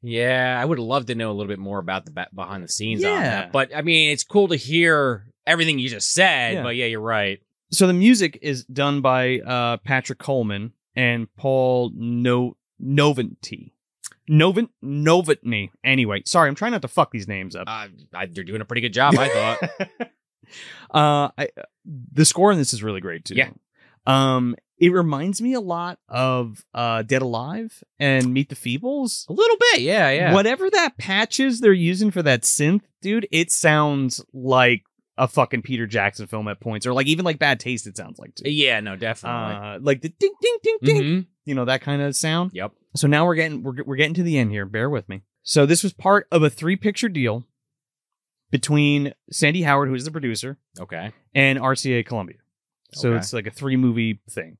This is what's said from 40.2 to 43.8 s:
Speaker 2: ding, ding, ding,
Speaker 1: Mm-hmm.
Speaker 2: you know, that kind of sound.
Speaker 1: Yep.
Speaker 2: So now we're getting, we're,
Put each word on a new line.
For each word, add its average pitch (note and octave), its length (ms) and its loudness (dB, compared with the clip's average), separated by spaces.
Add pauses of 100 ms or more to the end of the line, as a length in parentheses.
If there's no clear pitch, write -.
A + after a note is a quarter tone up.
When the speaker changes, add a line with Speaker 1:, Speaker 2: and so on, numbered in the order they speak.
Speaker 2:
ding, A#4+ 240 0
ding, A4 180 0
ding, D3 200 2
Speaker 1:
Mm-hmm. D#3+ 180 0 (240)
Speaker 2:
you D3 100 -6
know, B2+ 120 -2
that C3 160 -2
kind C#3+ 200 -4
of C#3+ 140 -4
sound. E3+ 380 -2
Speaker 1:
Yep. G#2 180 -10 (240)
Speaker 2:
So - 100 2
now D3 200 4
we're F3 100 2
getting, D#3+ 260 -2
we're, C3+ 220 -8